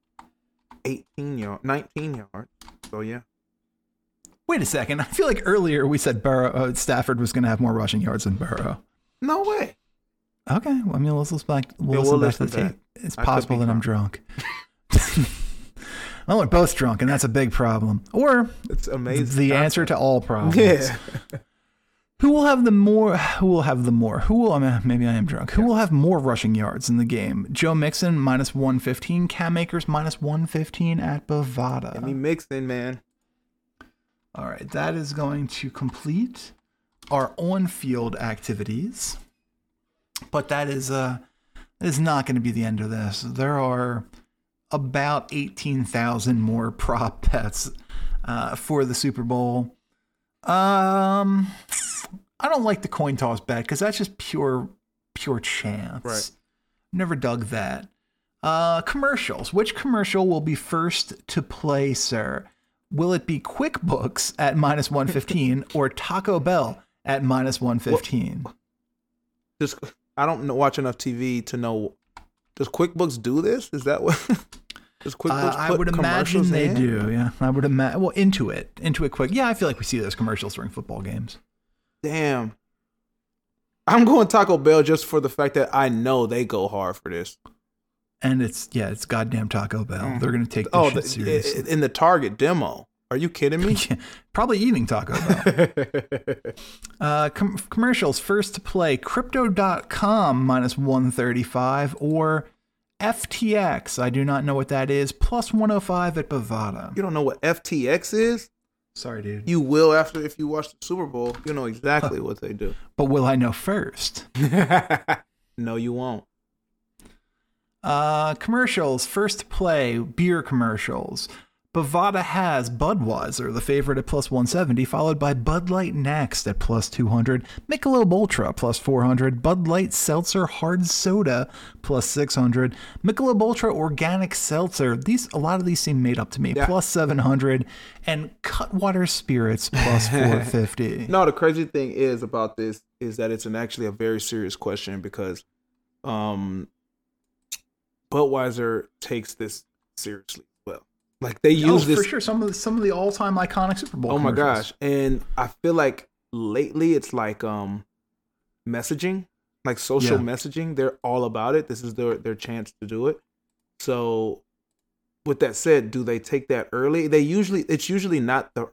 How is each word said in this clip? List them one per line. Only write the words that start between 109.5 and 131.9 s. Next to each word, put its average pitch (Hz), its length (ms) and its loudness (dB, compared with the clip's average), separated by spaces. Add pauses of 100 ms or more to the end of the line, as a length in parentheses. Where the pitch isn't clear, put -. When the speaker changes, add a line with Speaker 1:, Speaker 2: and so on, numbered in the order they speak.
Speaker 1:
will 151 340 6
after, 156 300 2
if 147 160 -8
you 151 80 -2
watch 151 220 -6
the - 120 -20
Super 175 240 -6
Bowl. 120 300 -6 (100)
You 151 80 -6
know 135 120 -4
exactly 143 560 -2
Speaker 2:
<laughs> - 0 -
Speaker 1:
what - 180 -8
they - 140 -10
do. 104 200 -6 (220)
Speaker 2:
But 143 100 2
will 135 200 4
I 131 100 4
know 123 160 2
first? - 800 -6
Speaker 1:
<laughs> 151 1300 0
No, 117 180 -4
you 117 160 -4
won't. 123 320 -6 (1600)
Speaker 2:
Uh, 151 520 0
commercials. 196 720 0
First 202 340 -2
to - 60 -12
play, 143 520 0
beer 165 440 0
commercials. - 880 -2 (460)
Bovada 175 480 2
has 165 480 0
Budweiser, 123 800 -2
the 117 80 -4
favorite, 139 380 0
at 127 80 -4
plus 143 240 -2
one 123 160 2
seventy, 131 400 2
followed 156 320 0
by 143 160 0
Bud 165 380 0
Light 180 240 0
next 143 500 -2
at 104 140 -2
plus 113 280 0
two 120 200 0
hundred, 120 400 2 (200)
Michelob 254 460 4
Ultra 185 400 2
plus 117 240 -2
four 131 260 2
hundred, 127 380 2
Bud 170 260 2
Light 185 240 0
Seltzer 170 540 0
Hard 175 400 -2
Soda 165 640 0 (320)
plus 135 240 0